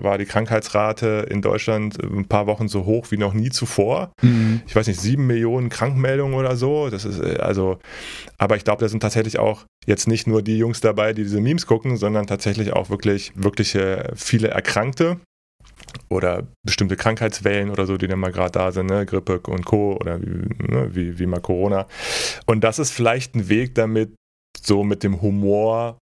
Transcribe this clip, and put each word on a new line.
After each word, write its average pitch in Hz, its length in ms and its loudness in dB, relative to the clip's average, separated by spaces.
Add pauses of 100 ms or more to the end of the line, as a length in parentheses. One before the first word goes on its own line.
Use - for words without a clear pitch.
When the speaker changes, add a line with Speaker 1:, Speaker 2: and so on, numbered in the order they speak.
Speaker 1:
war 98 160 2
die 101 60 -4
Krankheitsrate 107 1040 0
in 101 100 -2
Deutschland 104 560 0
ein 98 300 -4
paar 104 180 2
Wochen 107 220 0
so 98 180 -2
hoch 113 240 0
wie 107 80 -2
noch 101 160 0
nie 110 160 0
zuvor. 127 640 -2 (100)
Speaker 2:
Mhm. 113 460 4
Speaker 1:
Ich - 80 -2
weiß 107 100 2
nicht, 101 140 -2
sieben 131 260 0
Millionen 117 440 2
Krankmeldungen 135 640 0
oder 131 220 0
so. 143 340 0
Das 104 140 -6
ist, 95 140 -4
äh, - 200 -2
also, 95 400 0 (580)
aber 104 200 2
ich 98 80 -6
glaube, 104 160 0
da 113 80 2
sind 107 100 -2
tatsächlich 110 400 0
auch 107 260 0 (220)
jetzt 104 200 2
nicht 113 200 0
nur 110 160 2
die 110 160 0
Jungs 113 220 0
dabei, 107 320 2
die 110 100 -2
diese 104 180 0
Memes 151 240 0
gucken, 117 320 2
sondern 104 300 0
tatsächlich 101 460 -2
auch 95 180 0
wirklich, 101 440 -2
wirkliche 98 800 0
viele 110 340 2
Erkrankte 139 720 0 (880)
oder 90 340 0 (200)
bestimmte 98 340 0
Krankheitswellen 104 760 0
oder 98 160 0
so, 95 100 0
die 92 100 -2
dann 95 120 0
mal 92 140 -2
grad 92 220 -2
da 92 180 2
sind, 92 140 -2
ne? 98 200 0
Grippe 95 320 -2
und 90 260 -6
Co. 104 340 2
oder 85 220 -4
wie, 90 280 -4 (220)
ne? 123 220 0
wie, 87 240 -2
wie 90 80 -2
mal 90 160 -2
Corona. 95 460 0 (580)
Und 110 180 2
das 113 140 4
ist 147 140 -2
vielleicht 120 420 0
ein 98 160 0
Weg, 120 240 2
damit 110 400 2 (500)
so 101 200 4
mit 101 200 -2
dem 98 180 0
Humor 104 840 2